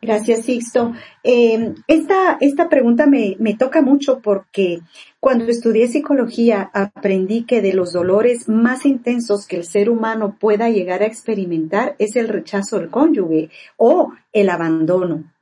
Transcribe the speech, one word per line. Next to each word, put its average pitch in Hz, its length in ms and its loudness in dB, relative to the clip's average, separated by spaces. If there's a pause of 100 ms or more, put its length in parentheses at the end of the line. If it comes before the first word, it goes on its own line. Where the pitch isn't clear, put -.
Gracias, 226 420 0
Sixto. 240 480 -2 (320)
Eh, 233 500 2 (140)
esta, 359 540 2
esta 285 260 2
pregunta 240 400 2
me, 226 320 2
me 214 140 0
toca 262 280 0
mucho 269 380 2
porque 190 640 -2 (400)
cuando 240 240 2
estudié 233 420 2
psicología 233 880 0
aprendí 196 720 -2
que 233 160 0
de 196 120 0
los 185 200 -2
dolores 208 560 0
más 233 360 0
intensos 240 640 -2
que 190 80 -8
el 170 80 -6
ser 202 260 -2
humano 220 480 -2
pueda 214 320 0
llegar 185 340 -2
a - 20 0
experimentar 196 920 -4
es 214 180 -2
el 226 100 0
rechazo 202 520 -6
del 165 100 -10
cónyuge 185 600 0 (280)
o 269 340 2 (220)
el 196 160 2
abandono 165 840 -2 (100)